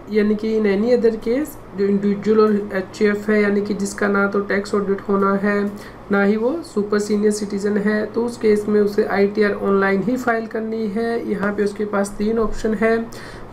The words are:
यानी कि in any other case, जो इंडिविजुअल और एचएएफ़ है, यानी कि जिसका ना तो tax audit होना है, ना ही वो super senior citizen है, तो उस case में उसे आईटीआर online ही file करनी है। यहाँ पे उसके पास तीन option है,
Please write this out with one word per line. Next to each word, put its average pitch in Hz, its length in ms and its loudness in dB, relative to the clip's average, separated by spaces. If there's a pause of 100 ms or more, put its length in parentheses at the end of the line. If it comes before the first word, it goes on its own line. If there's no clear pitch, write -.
(120)
यानी 208 240 2
कि 220 140 -2
in 220 160 2
any 202 260 2
other 226 200 4 (100)
case, 262 340 -2 (220)
जो 196 80 0
इंडिविजुअल 202 540 2
और 214 140 6 (200)
एचएएफ़ 208 580 0
है, 214 100 4
यानी 202 200 2
कि 208 120 -2
जिसका 196 340 -2
ना 202 200 2
तो 202 140 0
tax 196 340 -2
audit 196 260 -2
होना 196 360 2
है, 202 260 0 (480)
ना 202 120 4
ही 208 140 4
वो 233 140 0 (120)
super 208 360 -2
senior 208 320 2
citizen 202 460 -2
है, 214 280 0
तो 226 200 -4
उस 240 120 -6
case 208 300 2
में 208 140 4
उसे 208 240 2
आईटीआर 202 480 2
online 196 500 2
ही 240 140 0
file 226 300 -2
करनी 220 400 -4
है। 226 440 -2
यहाँ 202 240 -2
पे 208 80 0
उसके 202 220 -2
पास 202 320 -2
तीन 220 220 0
option 220 340 -2
है, 226 220 2 (580)